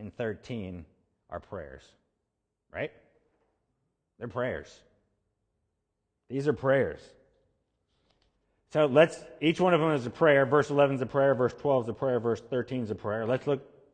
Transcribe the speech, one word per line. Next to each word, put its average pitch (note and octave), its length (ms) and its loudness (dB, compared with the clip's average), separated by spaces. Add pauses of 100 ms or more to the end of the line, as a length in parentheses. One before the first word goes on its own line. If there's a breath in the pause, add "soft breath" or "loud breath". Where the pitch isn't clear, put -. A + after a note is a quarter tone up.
and G#2 160 -16
thirteen G2 680 -10 (440)
are F2+ 120 -12
prayers, D2 420 -16 (880)
right? A2+ 200 -8 (1200)
They're A#2+ 120 -12
prayers. A2 440 -8 (1600)
These C#3 180 -4
are D3 60 2
prayers. B2 480 0 (1700)
So D3+ 140 2
let's, D3 360 4 (200)
each E3 180 0
one F3+ 140 4
of D#3 80 4
them D#3+ 100 2
is C3+ 140 -2
a A#2+ 40 -6
prayer. C#3 360 4
Verse C#3 240 2
eleven C#3+ 260 2
is B2+ 60 -6
a C3 40 -2
prayer. C#3 300 2
Verse A#2+ 180 0
twelve C3+ 300 0
is A2+ 60 -6
a A2+ 40 -8
prayer. B2 280 -2
Verse A2+ 180 -2
thirteen B2+ 440 -6
is G#2+ 80 -6
a G#2 40 -4
prayer. A2 300 -6
Let's B2+ 200 -2
look, C#3 160 -2 (320)